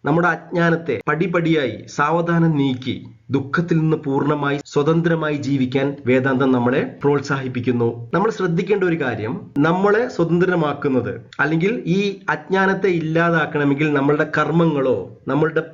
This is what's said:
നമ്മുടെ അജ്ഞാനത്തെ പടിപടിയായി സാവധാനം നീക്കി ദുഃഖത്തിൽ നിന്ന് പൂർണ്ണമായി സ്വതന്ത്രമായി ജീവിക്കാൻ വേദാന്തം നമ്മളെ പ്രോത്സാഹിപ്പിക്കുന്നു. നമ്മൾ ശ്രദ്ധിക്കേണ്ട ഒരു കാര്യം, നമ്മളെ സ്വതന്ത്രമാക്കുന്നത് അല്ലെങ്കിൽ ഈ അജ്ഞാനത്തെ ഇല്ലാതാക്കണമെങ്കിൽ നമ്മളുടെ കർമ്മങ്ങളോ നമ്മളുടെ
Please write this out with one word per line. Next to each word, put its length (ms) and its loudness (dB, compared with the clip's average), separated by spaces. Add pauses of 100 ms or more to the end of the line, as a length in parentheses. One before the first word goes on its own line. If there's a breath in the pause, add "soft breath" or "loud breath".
നമ്മുടെ 240 2
അജ്ഞാനത്തെ 800 0
പടിപടിയായി 760 0
സാവധാനം 680 2
നീക്കി 500 -2 (240)
ദുഃഖത്തിൽ 480 0
നിന്ന് 180 2
പൂർണ്ണമായി 680 -2
സ്വതന്ത്രമായി 720 0
ജീവിക്കാൻ 600 -2 (100)
വേദാന്തം 460 2
നമ്മളെ 500 0
പ്രോത്സാഹിപ്പിക്കുന്നു. 1120 -2
നമ്മൾ 160 2
ശ്രദ്ധിക്കേണ്ട 540 0
ഒരു 160 0
കാര്യം, 580 -6
നമ്മളെ 500 2
സ്വതന്ത്രമാക്കുന്നത് 1120 0 (200)
അല്ലെങ്കിൽ 460 0
ഈ 420 0
അജ്ഞാനത്തെ 580 0
ഇല്ലാതാക്കണമെങ്കിൽ 1040 0
നമ്മളുടെ 460 2
കർമ്മങ്ങളോ 800 0 (100)
നമ്മളുടെ 340 0 (120)